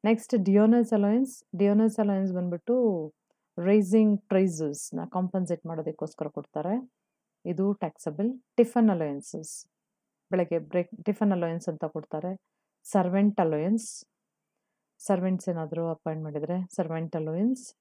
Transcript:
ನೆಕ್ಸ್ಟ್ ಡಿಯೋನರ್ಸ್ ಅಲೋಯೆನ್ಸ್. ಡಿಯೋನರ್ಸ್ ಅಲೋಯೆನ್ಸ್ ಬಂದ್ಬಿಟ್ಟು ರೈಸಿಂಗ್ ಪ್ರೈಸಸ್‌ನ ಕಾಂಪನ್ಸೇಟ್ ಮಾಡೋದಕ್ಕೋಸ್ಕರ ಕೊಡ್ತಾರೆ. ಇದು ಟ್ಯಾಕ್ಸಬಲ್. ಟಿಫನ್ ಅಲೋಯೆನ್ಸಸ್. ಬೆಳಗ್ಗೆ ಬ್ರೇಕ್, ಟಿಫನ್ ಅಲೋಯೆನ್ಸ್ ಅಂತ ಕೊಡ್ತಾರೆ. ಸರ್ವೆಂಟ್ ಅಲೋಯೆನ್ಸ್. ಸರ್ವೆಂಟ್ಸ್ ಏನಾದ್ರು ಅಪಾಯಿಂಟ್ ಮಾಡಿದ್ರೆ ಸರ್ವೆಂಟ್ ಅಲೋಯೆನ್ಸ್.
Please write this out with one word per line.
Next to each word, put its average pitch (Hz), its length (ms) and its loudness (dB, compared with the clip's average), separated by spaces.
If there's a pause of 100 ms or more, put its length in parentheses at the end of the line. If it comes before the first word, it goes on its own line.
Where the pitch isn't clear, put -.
ನೆಕ್ಸ್ಟ್ 220 400 2
ಡಿಯೋನರ್ಸ್ 220 480 6
ಅಲೋಯೆನ್ಸ್. 220 520 0 (120)
ಡಿಯೋನರ್ಸ್ 214 440 4
ಅಲೋಯೆನ್ಸ್ 196 320 0
ಬಂದ್ಬಿಟ್ಟು 180 800 0 (460)
ರೈಸಿಂಗ್ 202 600 4
ಪ್ರೈಸಸ್‌ನ 165 800 -2 (120)
ಕಾಂಪನ್ಸೇಟ್ 180 540 -4
ಮಾಡೋದಕ್ಕೋಸ್ಕರ 156 640 -8
ಕೊಡ್ತಾರೆ. 175 640 -6 (560)
ಇದು 190 260 0
ಟ್ಯಾಕ್ಸಬಲ್. 196 680 -6 (160)
ಟಿಫನ್ 233 340 4
ಅಲೋಯೆನ್ಸಸ್. 160 760 -6 (640)
ಬೆಳಗ್ಗೆ 175 280 0
ಬ್ರೇಕ್, 175 460 -4
ಟಿಫನ್ 208 280 2
ಅಲೋಯೆನ್ಸ್ 170 360 -2
ಅಂತ 160 160 -6
ಕೊಡ್ತಾರೆ. 160 520 -8 (460)
ಸರ್ವೆಂಟ್ 196 580 2
ಅಲೋಯೆನ್ಸ್. 170 640 -2 (920)
ಸರ್ವೆಂಟ್ಸ್ 185 500 -2
ಏನಾದ್ರು 165 400 -4
ಅಪಾಯಿಂಟ್ 160 360 -6
ಮಾಡಿದ್ರೆ 156 520 -6
ಸರ್ವೆಂಟ್ 160 400 -4
ಅಲೋಯೆನ್ಸ್. 185 640 -4